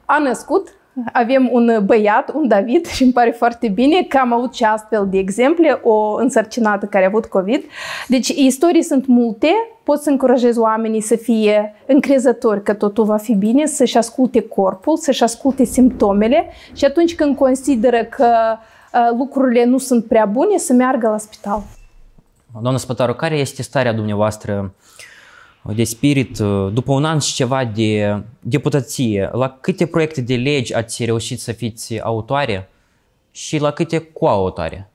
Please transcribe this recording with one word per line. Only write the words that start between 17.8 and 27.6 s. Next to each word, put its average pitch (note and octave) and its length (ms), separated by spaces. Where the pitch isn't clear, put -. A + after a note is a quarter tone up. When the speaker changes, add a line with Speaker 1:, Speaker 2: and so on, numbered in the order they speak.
Speaker 1:
că, A#3+ 280
uh, A#3 240
lucrurile B3+ 480
nu B3 120
sunt B3 280
prea A3 200
bune, D4+ 320
să D4+ 160
meargă B3 340
la G#3+ 100
spital. G3+ 460
Speaker 2:
Doamnă B2 180
Spătaru, B2 340
care D#3+ 240
este C3+ 240
starea B2 320
dumneavoastră G#2 800
de A#2 80
spirit, C#3 560
uh, G2+ 340
după B2 180
un C#3 140
an D#3 140
și - 140
ceva C3 320